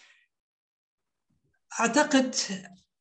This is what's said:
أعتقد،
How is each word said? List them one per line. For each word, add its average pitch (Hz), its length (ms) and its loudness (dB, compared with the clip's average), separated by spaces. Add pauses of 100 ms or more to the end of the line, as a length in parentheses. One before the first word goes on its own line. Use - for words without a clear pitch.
(1800)
أعتقد، 262 560 2 (640)